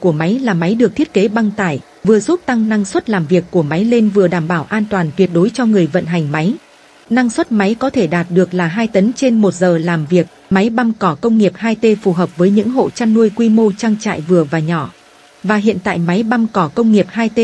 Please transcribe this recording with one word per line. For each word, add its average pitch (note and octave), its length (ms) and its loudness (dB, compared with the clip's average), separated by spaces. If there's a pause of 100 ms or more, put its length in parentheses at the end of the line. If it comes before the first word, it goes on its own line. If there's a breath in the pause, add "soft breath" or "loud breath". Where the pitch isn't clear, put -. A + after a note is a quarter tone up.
của F3+ 120 2
máy E3+ 260 0
là A3+ 160 -2
máy E3+ 200 0
được A3+ 220 0
thiết - 160 -2
kế G#3 160 2
băng G#3+ 220 0
tải, F3+ 300 -4 (240)
vừa G#3 160 4
giúp F4 260 -2
tăng A3+ 220 0
năng G#3+ 160 0
suất D#4+ 260 -4
làm F3 160 0
việc F3 240 0
của F3+ 120 0
máy D#3 220 -2
lên A#3 240 2
vừa F#3+ 200 2
đảm E3 200 -2
bảo E3+ 200 -2
an G#3+ 220 -2
toàn F3 260 -2
tuyệt F3+ 160 2
đối F3 180 2
cho A#3+ 160 -2
người G3+ 200 2
vận E3+ 180 -2
hành D#3+ 280 -4
máy. D#3+ 220 0 (560)
Năng A#3+ 200 0
suất E4 220 -4
máy G#3 220 0
có C4+ 160 -4
thể G#3 160 0
đạt E3+ 240 -2
được F3+ 240 0
là F3+ 120 0
hai G#3+ 200 -2
tấn G#3+ 260 2
trên B3 220 0
một G3+ 200 2
giờ F3+ 240 0
làm E3 280 -2
việc. E3+ 200 2 (240)
Máy G3 200 2
băm A3+ 220 0
cỏ E3+ 280 -2
công A3+ 180 2
nghiệp G3+ 160 2
hai A3+ 200 -4
T A3 100 -4 (180)
phù F#3+ 100 2
hợp E3+ 240 -2
với F3+ 140 2
những G#3 200 0
hộ B3+ 200 0
chăn A3+ 240 0
nuôi A3 160 4
quy A3+ 180 0
mô A3 240 4
trang G#3 280 -2
trại E3+ 200 -6
vừa E3+ 240 2
và D3+ 140 -4
nhỏ. D#3 320 -4 (520)
Và G#3 140 0
hiện G3+ 280 0
tại F3+ 140 -4
máy F3 240 0
băm A3+ 300 0
cỏ E3 220 0
công A3+ 180 2
nghiệp F#3+ 160 4
hai A3+ 200 -4
T A3 160 -8